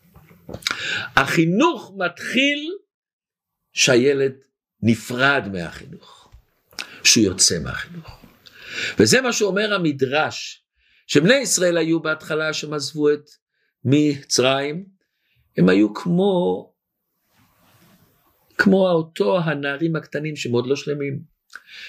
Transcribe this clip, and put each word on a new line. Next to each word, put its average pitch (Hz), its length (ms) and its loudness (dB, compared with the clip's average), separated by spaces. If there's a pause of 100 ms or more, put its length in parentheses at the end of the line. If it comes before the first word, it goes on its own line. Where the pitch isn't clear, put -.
(1160)
החינוך 185 800 2
מתחיל 285 800 -2 (960)
שהילד 135 600 2 (500)
נפרד 123 720 0
מהחינוך, - 800 -14 (720)
שהוא 110 200 4
יוצא 92 340 0
מהחינוך. - 680 -12 (720)
וזה 214 220 6
מה 247 120 -2
שאומר 208 420 -2
המדרש, 143 880 -2 (420)
שבני 165 280 4
ישראל 180 420 0
היו 165 260 0
בהתחלה 156 500 -4
שהם 151 200 -8
עזבו 147 400 0
את 147 180 -6 (540)
ממצרים, 143 1000 0 (720)
הם - 120 6
היו 196 260 4
כמו, 175 760 -2 (1900)
כמו 190 320 4
אותו 180 480 0
הנערים 156 580 -2
הקטנים 151 400 -8
שהם 123 160 -6
עוד 120 140 0
לא 139 100 0
שלמים. 143 440 -6 (680)